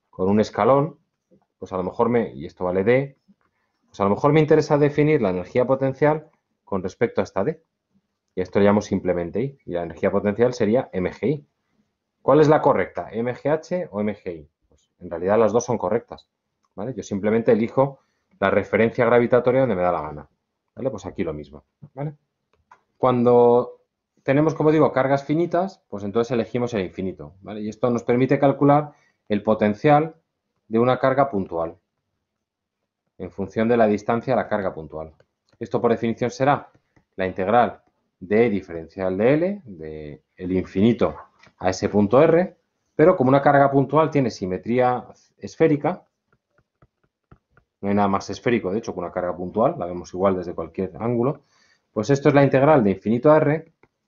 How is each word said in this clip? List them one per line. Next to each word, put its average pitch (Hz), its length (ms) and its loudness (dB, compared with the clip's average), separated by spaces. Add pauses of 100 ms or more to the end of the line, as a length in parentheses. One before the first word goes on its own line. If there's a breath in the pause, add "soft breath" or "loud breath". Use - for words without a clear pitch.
con 92 200 -4
un 104 100 4
escalón, 135 600 0 (600)
pues 95 140 -14
a 92 40 -4
lo 92 60 -4
mejor 113 240 0
me, 117 260 -2
y 69 120 -14
esto - 180 -14
vale 92 220 0
D, 135 320 0 (720)
pues - 120 -20
a 101 60 2
lo 101 60 2
mejor 143 200 2
me 156 80 4
interesa 151 380 2
definir 151 440 2
la 151 100 0
energía 117 360 -2
potencial 135 640 -2 (340)
con 95 180 -6
respecto 107 380 -4
a 95 60 0
esta 95 180 -6
D. 156 180 -6 (720)
Y - 60 -10
esto 92 200 -2
lo 101 60 4
llamo 101 160 4
simplemente 90 600 -4
I. 139 240 -8
Y 90 80 -12
la 85 100 -4
energía 85 260 -4
potencial 104 440 0
sería 113 400 0
M 90 180 -4
G - 160 -6
I. 143 200 -4 (760)
¿Cuál 139 180 4
es 147 80 6
la 151 140 4
correcta? 92 500 -2
¿M 117 240 -6
G 139 160 -4
H 175 400 -6
o 101 80 -8
M 104 160 -2
G 90 180 -12
I? 78 160 -18 (200)
Pues - 200 -20 (100)
en 90 100 -16
realidad 90 280 0
las 110 140 4
dos 120 140 0
son 113 120 -4
correctas, - 520 -6 (440)
¿vale? 113 200 -10
Yo 98 100 -12
simplemente 107 480 -2
elijo 117 480 0 (400)
la 98 100 2
referencia 104 540 0
gravitatoria 120 560 2
donde 120 160 0
me 90 60 -2
da 90 100 0
la 80 100 -2
gana, 76 280 -14 (440)
¿vale? - 160 -6
Pues 98 160 -12
aquí 87 200 -6
lo 80 80 -6
mismo, 73 320 -16 (280)
¿vale? 147 220 -10 (840)
Cuando 120 840 4 (420)
tenemos, 147 320 0
como 156 160 2
digo, 147 220 4
cargas 135 320 0
finitas, 170 640 -2
pues 101 160 -10
entonces 113 260 -2
elegimos 120 420 -4
el 95 120 -2
infinito, 85 560 -10
¿vale? 101 180 -14
Y 107 80 -8
esto 123 220 -4
nos 117 140 -2
permite 131 360 0
calcular 143 540 2 (340 soft breath)
el 104 160 -4
potencial 127 720 2 (540)
de 113 100 0
una 127 200 2
carga 131 300 2
puntual 85 460 -6 (1400)
en 92 120 -12
función 101 380 -4
de 120 80 2
la 113 120 4
distancia 117 460 -2
a 110 40 0
la 95 100 -2
carga 98 260 -4
puntual. 78 400 -14 (460)
Esto 117 220 -6
por 117 100 2
definición 113 400 -4
será 135 400 -2 (460)
la 95 100 -4
integral 92 540 0 (380)
de 104 260 2
E 117 40 0
diferencial 92 680 -6
de 117 160 2
L, 190 320 -2
de 78 580 -14 (120)
el 92 160 -8
infinito 95 640 0 (420 soft breath)
a 92 120 -2
ese 95 200 -2
punto 104 320 4
R, 170 360 2 (380)
pero 170 200 6
como 127 140 2
una 135 120 4
carga 139 300 4
puntual 143 380 2
tiene 135 220 0
simetría 117 760 -2 (320)
esférica, 156 680 -2 (1800)
no 98 80 -4
hay 101 60 2
nada 101 120 4
más 98 220 -2
esférico, 98 420 -2
de 104 60 -4
hecho, 107 160 -8
que 87 60 -10
una 85 120 -8
carga 87 240 -4
puntual, 90 420 -2
la 87 100 -8
vemos 87 260 -12
igual 92 240 0
desde 87 160 -8
cualquier 85 460 -8
ángulo, 120 460 -4 (460)
pues 110 200 -2
esto 139 180 2
es 139 60 2
la 143 80 6
integral 135 400 4
de 98 80 2
infinito 120 400 0
a 156 60 6
R, 156 360 -2 (340)